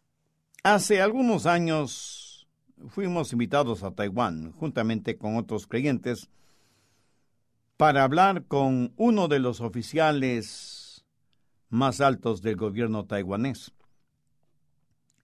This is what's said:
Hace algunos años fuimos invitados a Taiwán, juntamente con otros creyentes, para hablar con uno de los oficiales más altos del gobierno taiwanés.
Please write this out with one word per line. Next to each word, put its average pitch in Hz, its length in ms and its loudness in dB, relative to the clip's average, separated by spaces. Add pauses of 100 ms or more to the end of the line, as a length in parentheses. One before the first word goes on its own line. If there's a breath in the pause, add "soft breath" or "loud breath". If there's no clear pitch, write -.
(640)
Hace 202 380 4
algunos 220 440 2
años 160 1000 -2 (420)
fuimos 180 420 -2
invitados 120 520 0
a 95 80 -6
Taiwán, 95 600 -2
juntamente 113 680 -4
con 107 200 -4
otros 107 280 -6
creyentes, 123 640 -4 (1500)
para 143 260 6
hablar 175 420 4
con 131 520 0
uno 208 320 4
de 143 100 2
los 123 220 -2
oficiales 127 1400 -2 (640)
más 127 320 0
altos 120 400 2
del 107 160 -2
gobierno 107 480 -4
taiwanés. 101 640 -6 (1500)